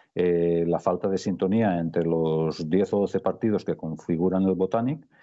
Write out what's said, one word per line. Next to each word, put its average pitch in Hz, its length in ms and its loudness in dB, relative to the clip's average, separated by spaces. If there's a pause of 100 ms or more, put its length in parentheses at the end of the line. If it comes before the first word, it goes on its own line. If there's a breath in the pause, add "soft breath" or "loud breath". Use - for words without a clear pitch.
(160 soft breath)
eh, 85 520 2
la 82 120 0
falta 92 300 -2
de 95 80 0
sintonía 95 640 0
entre 85 260 -2
los 80 640 0
diez 95 240 2
o 104 60 2
doce 98 200 0
partidos 101 460 0
que 82 100 -2
configuran 87 680 0
el 95 100 2
Botanic, 113 520 -2 (180 soft breath)